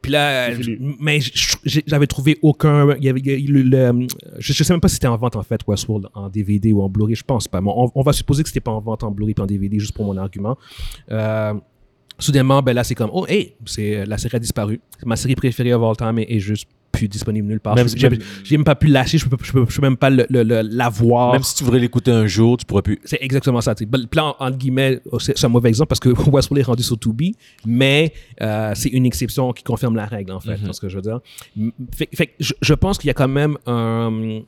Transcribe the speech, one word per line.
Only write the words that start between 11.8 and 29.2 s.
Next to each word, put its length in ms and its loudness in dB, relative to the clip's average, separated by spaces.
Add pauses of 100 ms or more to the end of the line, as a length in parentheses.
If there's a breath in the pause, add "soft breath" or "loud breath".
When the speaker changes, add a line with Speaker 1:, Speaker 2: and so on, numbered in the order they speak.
Speaker 1:
soudainement, 440 2
ben 120 2
là, 100 0
c'est 100 -4
comme, 180 -2
oh, 160 -4
hey, 260 -2 (120)
c'est, 320 -4
euh, 80 -4
la 120 -6
série 180 -4
a 40 0
disparu. 400 -4 (240)
Ma 120 -2
série 180 0
préférée 400 0
of 80 2
all 140 0
time 240 -2
est, 120 -4
est 80 0
juste 280 -4 (220)
plus 160 -2
disponible 400 -4
nulle 140 -4
part. 160 0
Speaker 3:
Même 100 4
Speaker 1:
Je, 60 -2
Speaker 3:
si, 60 -6
Speaker 1:
j'ai, 120 6
Speaker 3:
même 80 0 (240 loud breath)
Speaker 1:
j'ai 140 0
même 80 2
pas 100 4
pu 140 0
lâcher, 300 4
je 100 0
peux, 160 0
je 80 -10
peux, 160 4
je 80 -6
peux 100 0
même 120 2
pas 120 2
le, 200 4
le, 120 4
le, 200 2
la 260 0
voir. 460 4
Speaker 3:
Même 100 2
si 100 -4
tu 80 -4
voudrais 160 2
l'écouter 320 2
un 160 4
jour, 300 4
tu 80 -8
pourrais 180 0
plus. 220 -2
Speaker 1:
C'est 160 -6
exactement 400 0
ça. 140 0
Tu 100 -6
sais. 40 -8
Ben, 220 0
puis 60 0
là, 240 0
en, 60 -4
entre 100 -2
guillemets, 420 0 (140)
oh, 80 -2
c'est, 160 -2
c'est 100 2
un 40 4
mauvais 180 4
exemple 220 2
parce 100 -2
que 80 2
<laughs> 220 4
Westworld 280 2
est 80 2
rendu 160 -2
sur 160 -2
Tubi, 380 -2 (300 soft breath)
mais, 460 2 (280 soft breath)
euh, 340 -2
c'est 140 -4
une 180 2
exception 460 -2